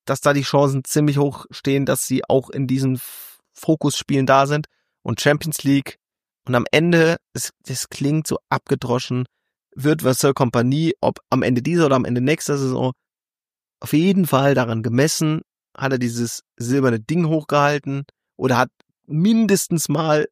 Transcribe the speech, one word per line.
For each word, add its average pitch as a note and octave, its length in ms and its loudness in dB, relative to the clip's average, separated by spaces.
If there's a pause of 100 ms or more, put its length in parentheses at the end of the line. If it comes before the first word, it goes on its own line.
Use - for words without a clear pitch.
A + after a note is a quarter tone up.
dass C3+ 160 -4
da D3 120 2
die C#3+ 100 0
Chancen C#3 420 0
ziemlich D3 340 0
hoch C#3+ 320 -2
stehen, C#3 340 -2
dass C3 220 -2
sie C3 220 -2
auch C3 200 2
in C3+ 180 -6
diesen C3 300 0
F-, - 440 -16 (120)
Fokusspielen C#3+ 720 -2
da C3+ 200 4
sind. D3+ 200 -2 (360)
Und A#2 180 -6
Champions D3 440 0
League C#3 340 0 (480)
und B2+ 80 -2
am A#2+ 160 2
Ende, E3 460 4 (160)
es, - 180 -8 (160)
das - 220 -8
klingt D3+ 380 -2
so - 120 -4 (100)
abgedroschen, B2+ 760 -2 (500)
wird D3+ 300 0
Vincent C3 300 2
Kompany, C3 680 0
ob - 180 -2 (120)
am B2+ 120 0
Ende B2 200 0
dieser E3 240 2
oder C#3 100 2
am B2+ 80 0
Ende A#2+ 160 -4
nächster D3 380 -2
Saison, B2+ 340 -2 (880)
auf - 120 -10
jeden F3+ 340 4
Fall C#3 280 2
daran A#2 280 -2
gemessen, D3+ 600 0 (340)
hat C3+ 160 -4
er C3 60 0
dieses A#2+ 440 -4 (140)
silberne B2 440 0
Ding D#3+ 260 0
hochgehalten D3 800 0 (320)
oder B2+ 200 0
hat B2+ 140 2 (360)
mindestens G3 840 0
mal D3+ 420 0